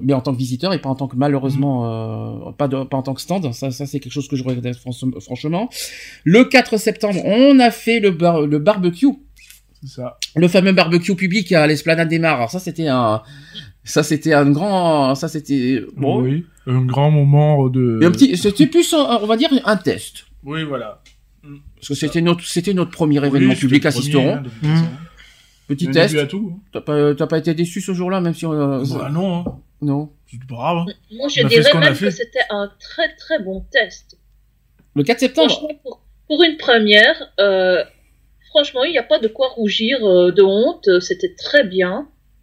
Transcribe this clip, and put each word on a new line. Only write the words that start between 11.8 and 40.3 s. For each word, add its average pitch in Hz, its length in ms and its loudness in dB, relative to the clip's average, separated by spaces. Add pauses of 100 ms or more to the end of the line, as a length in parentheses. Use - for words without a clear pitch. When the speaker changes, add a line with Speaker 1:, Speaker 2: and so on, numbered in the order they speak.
Speaker 1:
des 165 100 0
Mares. 160 180 0
Alors 120 140 -2
ça, 180 80 -8
c'était 165 300 -6
un... 117 340 0 (640)
Ça, - 180 0
c'était 156 300 -2
un 143 180 4
grand... 156 640 2
Ça, 160 140 -6
c'était... 135 520 -2 (160)
Bon. 127 260 0
Speaker 2:
Oui, 143 220 -2 (220)
un 127 180 0
grand 135 260 2
moment 143 580 4
de 123 340 0
Speaker 1:
Et 165 40 8
un 175 40 6
petit, 175 260 4
c'était 208 300 2
plus, 339 280 2
un, 240 280 2
on 208 40 -4
va 220 100 2
dire, 302 140 0 (140)
un 208 120 2
test. - 480 -6 (180)
Speaker 2:
Oui, 156 220 -8
voilà. 120 380 -10 (720)
Speaker 1:
Parce - 120 -16
que 143 60 -4
c'était 156 280 -2
notre, 170 240 2
c'était 175 260 -4
notre 175 180 -2
premier 147 300 0
Speaker 2:
Oui, 143 60 0
Speaker 1:
événement 135 240 4
Speaker 2:
c'était 123 100 0
Speaker 1:
public 139 240 2
Speaker 2:
le 156 40 0
Speaker 1:
à 143 40 2
Speaker 2:
premier, 127 120 -4
Speaker 1:
Sisteron. 143 300 2
Speaker 2:
hein, 143 60 -6
de 127 80 -12
toute 113 200 -8
façon. 165 160 2 (840)
Speaker 1:
Petit 143 160 -6
Speaker 2:
Il 131 40 -4
y - 0 -
en - 20 -6
a 135 40 -2 (100)
Speaker 1:
test. 151 100 0
Speaker 2:
eu 151 40 0
à 143 80 0
tout, 190 280 -8
hein. 190 60 -18 (120)
Speaker 1:
T'as - 80 -10
pas, 147 340 0
t'as 151 120 -2
pas 160 120 -2
été 156 140 -2
déçu 175 300 -4
ce 196 100 -6
jour-là, 180 300 -2
même 170 120 0
si 170 120 -8
on, 160 80 -4
euh, 139 360 -2
Speaker 2:
Bah 131 220 -6
non, 175 280 -4
hein. 175 40 -10 (380)
Speaker 1:
Non. 147 280 -4 (200)
Speaker 2:
C'est 120 160 -18
pas 131 80 -14
grave, 143 240 -4
hein. 175 80 -4 (280)
Speaker 3:
Moi, 262 140 -6
je 262 140 0
Speaker 2:
On - 40 0
a - 40 -4
fait 453 60 6
ce 453 40 8
Speaker 3:
dirais 277 120 6
Speaker 2:
qu'on - 60 2
a - 60 2
Speaker 3:
même - 100 4
Speaker 2:
fait. 202 120 -4
Speaker 3:
que 202 40 0
c'était - 280 -6 (100)
un 202 220 -6 (100)
très, 320 380 -6
très 311 240 -4
bon 190 280 -10
test. - 460 -4 (800)
Speaker 1:
Le 143 80 0
quatre 233 180 0
septembre. 262 300 2
Speaker 3:
Franchement, 302 320 -8
pour, - 180 -16 (280)
pour 302 140 2
une 320 140 4
première, 226 600 4 (240)
euh, 185 420 2 (680)
franchement, 285 360 0
il 339 80 -2
n'y 285 60 -2
a - 40 2
pas 311 160 0
de 220 100 -2
quoi 262 200 -4
rougir, 226 540 -2
euh, 180 300 4